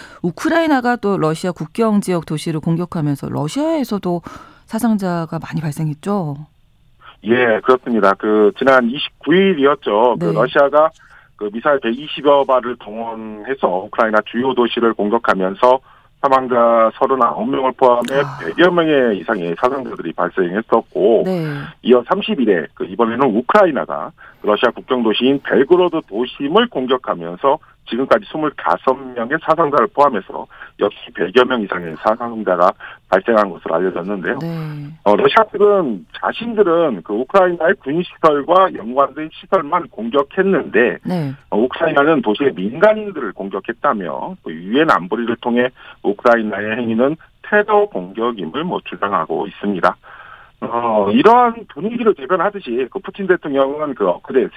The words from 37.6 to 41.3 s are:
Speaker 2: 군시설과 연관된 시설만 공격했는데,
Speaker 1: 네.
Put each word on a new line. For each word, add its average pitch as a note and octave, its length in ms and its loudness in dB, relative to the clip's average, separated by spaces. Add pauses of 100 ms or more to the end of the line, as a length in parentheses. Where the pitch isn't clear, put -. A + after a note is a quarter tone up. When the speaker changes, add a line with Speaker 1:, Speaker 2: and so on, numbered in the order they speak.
Speaker 2:
군시설과 D#3+ 920 2
연관된 C3+ 600 -2
시설만 E3+ 560 -4
공격했는데, B2 1160 0
Speaker 1:
네. E3 280 -2 (180)